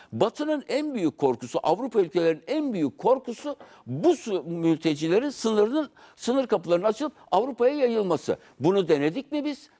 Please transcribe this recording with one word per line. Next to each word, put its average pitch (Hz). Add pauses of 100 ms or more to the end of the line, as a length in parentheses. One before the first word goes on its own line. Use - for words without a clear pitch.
(120)
Batı'nın 262
en 294
büyük 170
korkusu, 127
Avrupa 196
ülkelerinin 165
en 285
büyük 156
korkusu 247 (300)
bu 185
su-, 185
mültecilerin 165
sınırının, 226 (260)
sınır 254
kapılarının 175
açılıp 269 (180)
Avrupa'ya 240
yayılması. 220 (220)
Bunu 180
denedik 160
mi 294
biz? 294 (100)